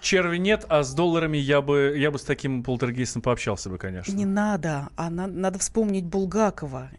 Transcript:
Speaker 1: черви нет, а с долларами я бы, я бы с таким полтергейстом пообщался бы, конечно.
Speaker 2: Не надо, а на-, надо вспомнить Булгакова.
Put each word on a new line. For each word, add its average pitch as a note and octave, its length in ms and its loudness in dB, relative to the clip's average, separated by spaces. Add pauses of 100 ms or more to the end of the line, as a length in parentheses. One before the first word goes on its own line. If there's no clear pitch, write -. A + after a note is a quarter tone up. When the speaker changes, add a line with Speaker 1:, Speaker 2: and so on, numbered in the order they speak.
Speaker 1:
черви F3 380 2
нет, G#3 300 2
а D3+ 140 4
с C3+ 120 -4
долларами E3 440 2
я C#3+ 220 4
бы, C#3+ 360 4
я D3 140 2
бы D3 80 -2
с - 40 -12
таким C3+ 420 -2
полтергейстом A#2+ 580 -2
пообщался A#2 480 0
бы, F#2 80 -6
конечно. F#2 340 -6
Speaker 2:
Не G3+ 140 0
надо, F3+ 680 0
а E3 140 -4
на-, F3 180 -4
надо F#3+ 320 -2
вспомнить G3+ 460 0
Булгакова. E3+ 920 -2